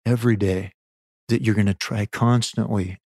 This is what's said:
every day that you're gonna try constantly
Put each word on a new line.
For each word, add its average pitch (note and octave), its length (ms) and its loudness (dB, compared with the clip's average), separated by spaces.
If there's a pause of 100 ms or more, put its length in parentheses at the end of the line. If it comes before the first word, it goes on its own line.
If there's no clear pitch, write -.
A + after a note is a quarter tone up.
every A#2 300 2
day F#2+ 360 -2 (560)
that A#2 140 0
you're A2 120 2
gonna G2 200 2
try G#2+ 320 -4
constantly A2 920 -2 (100)